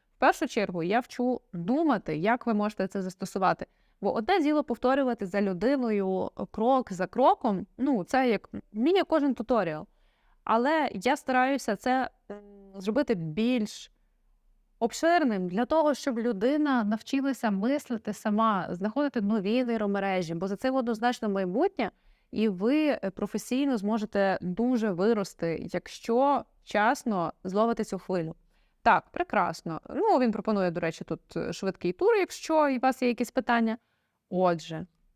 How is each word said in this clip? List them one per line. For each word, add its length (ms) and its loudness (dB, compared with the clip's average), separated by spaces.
В 40 -20
першу 280 4
чергу 360 -2
я 160 2
вчу 420 -2
думати, 640 0
як 280 0
ви 80 0
можете 340 -2
це 140 -6
застосувати. 640 -2
Бо 120 0
одне 260 2
діло 240 2
повторювати 600 0
за 160 -2
людиною 920 0
крок 420 0
за 140 -2
кроком, 600 2
ну, 260 0
це 260 2
як 200 -2
вміє 300 2
кожен 320 2
туторіал. 520 -2
Але 500 2
я 240 0
стараюся 580 0
це, 340 0
м, 60 -14
зробити 380 0
більш 760 -2
обширним 680 2
для 160 -2
того, 280 4
щоб 260 -4
людина 640 0
навчилася 680 -2
мислити 600 -2
сама, 560 0
знаходити 520 -2
нові 440 0
нейромережі, 720 -2
бо 120 -4
за 80 -4
цим 200 -2
однозначно 540 -2
майбутнє, 640 0
і 180 2
ви, 380 2
е, 220 -2
професійно 680 -2
зможете 640 0
дуже 500 0
вирости, 840 -2
якщо 720 0
вчасно 720 0
зловите 400 0
цю 160 -6
хвилю. 360 -4
Так, 280 4
прекрасно. 800 -2
Ну, 300 2
він 120 4
пропонує, 400 0
до 80 -6
речі, 240 -4
тут, 340 -8
е, 160 -4
швидкий 400 -4
тур, 220 2
якщо 600 0
у 40 -4
вас 220 0
є 60 2
якісь 240 -2
питання. 460 0
Отже, 560 0